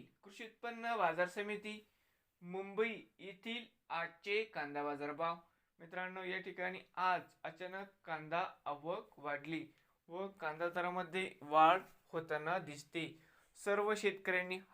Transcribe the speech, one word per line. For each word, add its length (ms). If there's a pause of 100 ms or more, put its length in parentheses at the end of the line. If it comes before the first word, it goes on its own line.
(220)
कृषी 220
उत्पन्न 520
बाजार 320
समिती 500 (640)
मुंबई 520 (240)
येथील 460 (240)
आजचे 560
कांदा 380
बाजारभाव. 540 (420)
मित्रांनो, 460
या 160
ठिकाणी 400 (160)
आज 260 (220)
अचानक 420 (180)
कांदा 400 (200)
आवक 540
वाढली 460 (440)
व 180 (140)
कांदा 280
दरामध्ये 600 (120)
वाढ 400 (300)
होताना 460
दिसते. 480 (520)
सर्व 360
शेतकऱ्यांनी 640 (160)